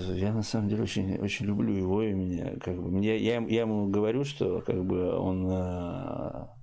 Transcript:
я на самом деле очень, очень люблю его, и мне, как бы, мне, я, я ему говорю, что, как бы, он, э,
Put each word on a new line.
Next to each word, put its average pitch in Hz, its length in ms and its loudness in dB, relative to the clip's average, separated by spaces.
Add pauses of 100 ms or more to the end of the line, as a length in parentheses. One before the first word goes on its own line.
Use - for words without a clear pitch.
(140)
я 95 200 0
на 110 100 0
самом 104 260 0
деле 107 140 0
очень, 95 340 -2
очень - 300 -2
люблю 107 260 2
его, 95 300 2
и 107 100 0
мне, 90 480 -2
как 92 140 -4
бы, 87 160 -4
мне, 107 260 2
я, 113 220 2
я 113 220 2
ему 107 280 2
говорю, 107 360 2
что, 95 360 0
как 95 240 0
бы, 90 320 2
он, 92 320 0
э, 90 1000 -4 (160)